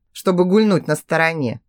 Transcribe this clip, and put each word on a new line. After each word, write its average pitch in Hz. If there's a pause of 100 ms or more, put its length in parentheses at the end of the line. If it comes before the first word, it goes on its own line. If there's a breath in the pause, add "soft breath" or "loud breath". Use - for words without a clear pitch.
(120)
чтобы 180
гульнуть 196
на 151
стороне. 160